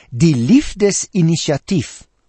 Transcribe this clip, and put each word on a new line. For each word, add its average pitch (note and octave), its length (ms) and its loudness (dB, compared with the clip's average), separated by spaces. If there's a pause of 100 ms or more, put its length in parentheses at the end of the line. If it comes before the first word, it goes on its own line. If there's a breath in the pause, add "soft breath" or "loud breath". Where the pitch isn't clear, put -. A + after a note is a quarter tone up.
(100)
Die D3+ 240 2
liefdesinisiatief E3+ 1700 -2 (240)